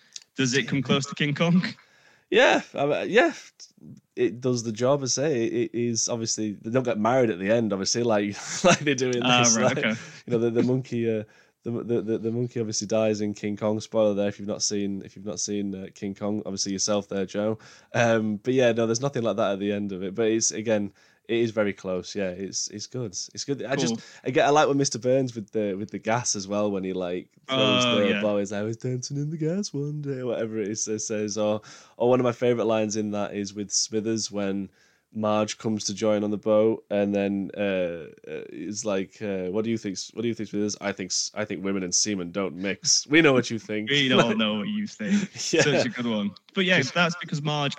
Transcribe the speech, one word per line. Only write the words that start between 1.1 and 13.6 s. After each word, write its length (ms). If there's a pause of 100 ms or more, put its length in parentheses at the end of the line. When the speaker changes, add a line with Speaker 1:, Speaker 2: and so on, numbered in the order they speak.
Speaker 1:
King 200
Kong? 280 (680)
Speaker 2:
Yeah, 320 (120)
I 120
mean, 240
yeah, 220 (840)
it 240
does 240
the 80
job. 300
I 40
say 380
it, 80
it 220
is 340
obviously 440 (100)
they 80
don't 120
get 160
married 320
at 80
the 120
end, 220
obviously, 300
like, 320 (160)
<laughs> 140
like 160
they 140
do 160
in 120
Speaker 1:
Ah, 220
Speaker 2:
this. 120
Speaker 1:
right, 80 (120)
Speaker 2:
Like, 20
Speaker 1:
okay. 220 (260)
Speaker 2:
you 60
know, 60
the, 120
the 120
monkey, 460
uh, 160 (380)
the, 80
the, 320
the, 160
the 140
monkey 280
obviously 280
dies 320
in 140
King 220
Kong. 220